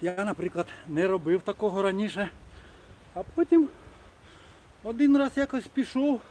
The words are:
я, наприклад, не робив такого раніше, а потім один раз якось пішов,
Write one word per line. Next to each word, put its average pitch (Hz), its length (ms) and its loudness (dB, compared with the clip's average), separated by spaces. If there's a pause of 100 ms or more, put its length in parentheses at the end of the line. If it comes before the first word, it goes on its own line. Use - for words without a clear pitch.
я, 180 240 -4
наприклад, 175 420 -4 (200)
не 165 200 0
робив 180 340 0
такого 196 400 -2
раніше, 196 480 -2 (840)
а 180 100 -8
потім 330 460 4 (1120)
один 277 340 4
раз 269 180 2
якось 269 320 -2
пішов, 262 640 0